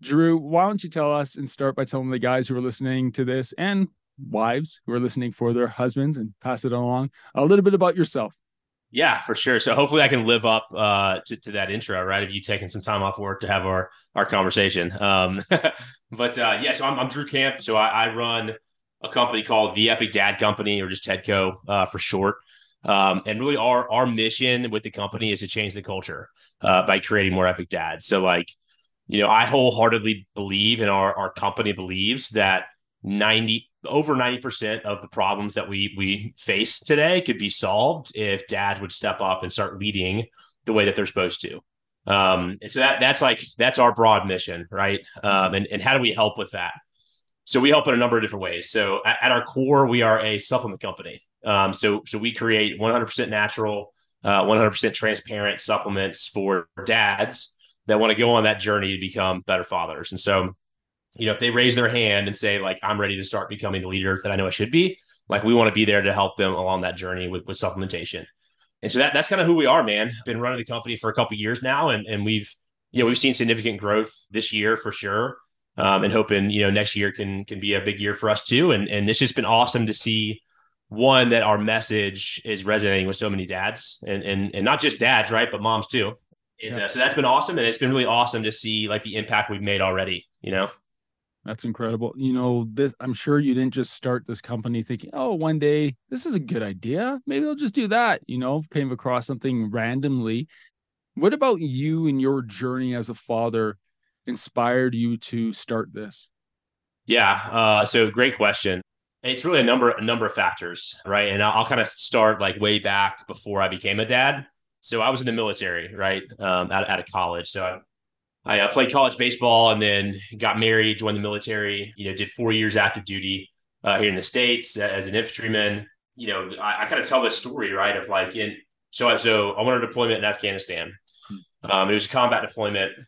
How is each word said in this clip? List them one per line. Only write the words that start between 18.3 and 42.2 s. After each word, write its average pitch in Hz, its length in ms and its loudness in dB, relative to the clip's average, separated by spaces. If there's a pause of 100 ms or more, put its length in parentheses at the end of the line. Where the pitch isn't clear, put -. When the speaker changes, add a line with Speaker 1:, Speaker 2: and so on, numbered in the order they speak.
Speaker 2:
a - 80 -10
company 123 320 2
called 107 320 2
the 110 160 4
Epic 113 220 0
Dad 101 260 2
Company, 104 420 0
or 95 80 -4
just 95 160 -8
tedco, 95 520 0 (120)
uh, 101 160 2
for 95 140 -6
short. 98 380 -2 (460)
Um, 98 440 2
and 107 120 -4
really 139 200 -2
our, 123 320 2
our 123 160 2
mission 123 640 0
with 107 140 -4
the 107 60 -10
company 104 420 -4
is 95 80 -4
to 101 60 -8
change 101 280 -4
the 101 80 -12
culture, 92 480 -10 (320)
uh, 92 240 4
by 98 120 4
creating 98 360 0
more 92 120 2
epic 90 220 -2
dads. 80 380 -6
So, 95 160 2
like, 90 280 2 (560)
you 104 140 0
know, 104 80 4
I 110 160 6
wholeheartedly 113 880 2
believe, 104 460 0
and 104 80 2
our, 98 260 2
our 98 160 -4
company 104 420 -2
believes, 95 580 -4
that 95 340 2 (380)
ninety, 110 680 0 (160)
over 147 320 0
ninety 123 240 -2
percent 113 460 -6
of 101 160 -6
the 107 60 -18
problems 101 460 -2
that 98 140 -4
we, 98 280 -4
we 101 420 -4
face 107 420 -2
today 156 400 2
could - 180 -2
be 101 120 -4
solved 120 640 0
if 101 320 -4
dads 101 340 -2
would 92 120 -8
step 101 280 -4
up 95 220 -2
and 92 100 -8
start 101 260 -4
leading 101 460 -4 (400)
the 113 80 -2
way 107 140 4
that 98 100 2
they're 104 80 0
supposed 92 380 -4
to. - 180 -12 (460)
Um, 95 560 2